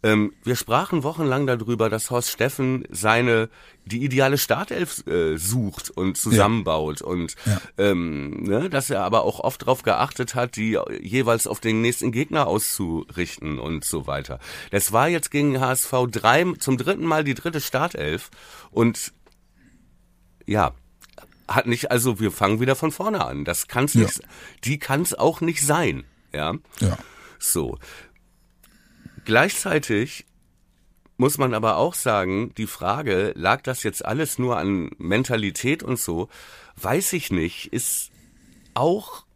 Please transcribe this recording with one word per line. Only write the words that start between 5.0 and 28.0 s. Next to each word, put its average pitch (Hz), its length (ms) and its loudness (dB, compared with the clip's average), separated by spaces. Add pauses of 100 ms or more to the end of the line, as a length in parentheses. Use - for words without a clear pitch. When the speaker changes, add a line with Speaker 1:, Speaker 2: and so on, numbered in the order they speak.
Speaker 1:
äh, 82 300 2
sucht 101 540 -2
und 92 260 0
Speaker 2:
Ja. - 60 -4
Speaker 1:
zusammenbaut 98 800 2
und, 85 320 -4 (100)
Speaker 2:
Ja. 101 160 0 (160)
Speaker 1:
ähm, 85 680 0
ne, 120 260 0
dass 139 180 -2
er 104 140 0
aber 101 220 2
auch - 160 -2
oft - 260 -4
drauf 127 160 0
geachtet 120 520 0
hat, 123 220 -2
die 110 220 0 (240)
jeweils 113 440 2
auf 107 140 -6
den 110 220 0
nächsten 120 300 0
Gegner 151 340 0
auszurichten 82 1120 -4
und 73 260 -6
so 71 220 -4
weiter. 69 320 -6 (320)
Das 101 220 0
war 123 160 4
jetzt 170 220 -2
gegen 143 300 2
H 131 120 0
S 131 120 0
V 127 220 2
drei, 120 400 4 (140)
zum 135 180 0
dritten 165 260 -2
Mal 156 200 2
die 135 100 0
dritte 160 260 -4
Startelf 113 680 -2 (400)
und 117 420 2 (1300)
ja, 101 260 2 (760)
hat 120 180 2
nicht, 120 260 0
also 120 260 2
wir 104 140 2
fangen 107 280 2
wieder 135 140 4
von 160 160 0
vorne 196 340 -2
an. 65 200 -6
Das - 240 -4
kann's 139 260 0
Speaker 2:
Ja. 113 80 8
Speaker 1:
nicht, - 180 0 (440)
die 143 160 -2
kann's 147 340 -2
auch 160 260 2
nicht 165 220 0
sein, 143 400 2 (320)
ja. 78 200 -2 (260)
Speaker 2:
Ja. 95 180 2 (400)
Speaker 1:
So. - 400 -2 (1500)